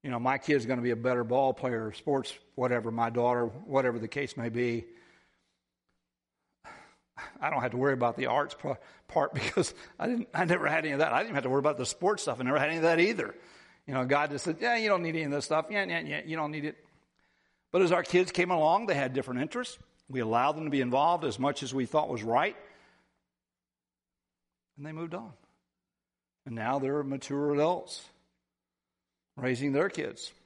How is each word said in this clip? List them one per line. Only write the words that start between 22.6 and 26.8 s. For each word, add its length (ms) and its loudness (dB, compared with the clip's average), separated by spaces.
And 80 -14
they 60 -10
moved 220 -8
on. 180 -12
And 100 -10
now 240 -2
they're 240 0